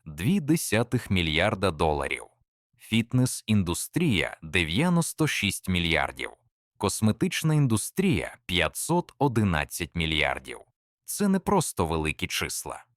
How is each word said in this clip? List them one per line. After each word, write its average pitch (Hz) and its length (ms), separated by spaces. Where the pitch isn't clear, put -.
дві 90 340
десятих 131 680
мільярда 92 640
доларів. 71 520
Фітнес-індустрія — 110 1500
дев'яносто 104 880
шість - 420
мільярдів. 73 600
Косметична 110 760
індустрія — 135 920
п'ятсот 90 720
одинадцять 98 760
мільярдів. 69 640
Це - 220
не 196 120
просто 170 460
великі 78 420
числа. - 560